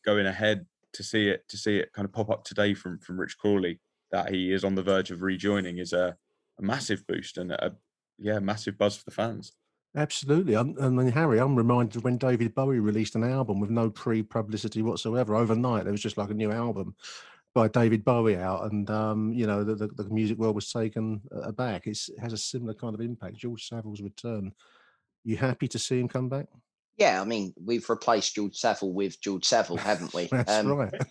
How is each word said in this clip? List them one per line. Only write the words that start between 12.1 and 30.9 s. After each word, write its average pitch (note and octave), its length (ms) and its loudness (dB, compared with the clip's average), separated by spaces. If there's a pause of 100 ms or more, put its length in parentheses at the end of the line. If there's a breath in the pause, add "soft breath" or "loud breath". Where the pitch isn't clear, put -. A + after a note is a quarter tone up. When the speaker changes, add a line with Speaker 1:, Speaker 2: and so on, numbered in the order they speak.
Speaker 2:
David A#2 380 2
Bowie C3+ 260 2
released G#2+ 340 2
an A2+ 100 2
album A#2+ 360 0
with G2+ 80 0
no A2+ 220 2
pre-publicity A2 920 -2
whatsoever. A2 540 0
Overnight, A2+ 500 2
there G2+ 80 -2
was G#2 80 -2
just, G#2 160 -4
like, G#2 140 -2
a G#2+ 40 -4
new G#2+ 160 0
album G#2 440 -4 (600 loud breath)
by A2+ 140 6
David A2+ 340 4
Bowie A2+ 360 4
out, F#2 340 -2
and, G#2 160 -2
um, A2 460 0
you A#2 120 0
know, G#2 160 0
the, G#2+ 120 0
the, G#2 140 -4
the G#2 200 -8
music A2 300 0
world A2 160 2
was - 180 -6
taken A2 480 -2 (220)
aback. A2+ 440 -4
It's, G#2+ 220 -6
it - 120 -14
has A2+ 120 -6
a A2 60 -6
similar A#2 340 -6
kind A2 220 -8
of G#2+ 80 -8
impact. A2+ 340 -8
George A#2 320 -10
Saville's G#2+ 320 -10
return. G2+ 520 -8 (720 soft breath)
You A2 120 0
happy - 320 0
to - 100 -4
see B2+ 220 -2
him B2 80 -2
come B2+ 220 -2
back? C3+ 160 -4 (500)
Speaker 3:
Yeah, B2 240 4
I G2 40 -2
mean, G#2 280 -2 (100)
we've A2+ 280 -2
replaced A2+ 440 2
George G2+ 200 -4
Saville G2+ 400 0
with G2 260 -2
George F#2+ 240 -4
Saville, G#2+ 320 2
haven't E2+ 380 -2
we? F2 120 -2
Speaker 2:
<laughs> - 40 -6
That's B2 200 0
Speaker 3:
Um, G#2+ 180 2
Speaker 2:
right. C#3 260 0 (160)